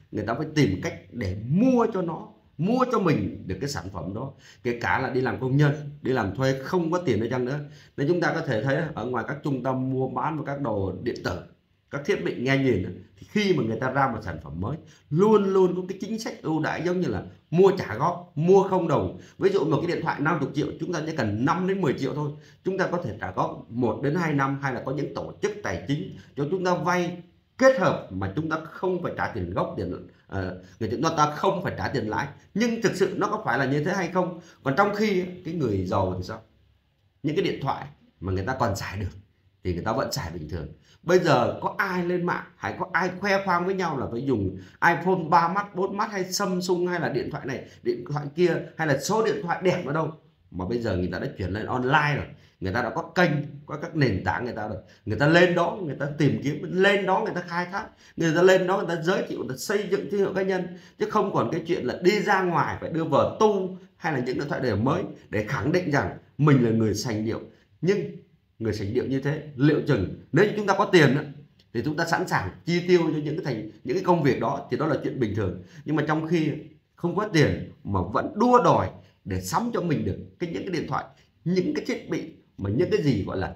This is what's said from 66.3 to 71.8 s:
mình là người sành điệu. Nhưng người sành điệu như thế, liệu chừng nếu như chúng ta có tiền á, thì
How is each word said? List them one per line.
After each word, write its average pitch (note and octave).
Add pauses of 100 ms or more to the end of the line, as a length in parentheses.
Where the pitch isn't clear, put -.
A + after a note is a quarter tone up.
mình C3
là A2
người A2
sành A2
điệu. A2 (420)
Nhưng F#3+ (640)
người A2
sành G#2
điệu -
như C3+
thế, C#3+ (120)
liệu C#3+
chừng G#2 (160)
nếu F3
như G3+
chúng G#3
ta G3
có G3+
tiền D3+
á, D3+ (500)
thì A#2